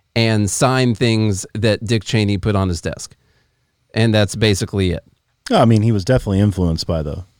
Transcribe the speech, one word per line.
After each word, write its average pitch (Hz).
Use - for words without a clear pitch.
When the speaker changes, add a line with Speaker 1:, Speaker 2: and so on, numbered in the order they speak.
Speaker 1:
and 110
signed 127
things 110
that 110
Dick 110
Cheney 104
put 104
on 95
his 82
desk. -
And 113
that's 107
basically 101
it. 78
Speaker 2:
No, 233
I 135
mean, 113
he 113
was 101
definitely 107
influenced 90
by 82
the, 76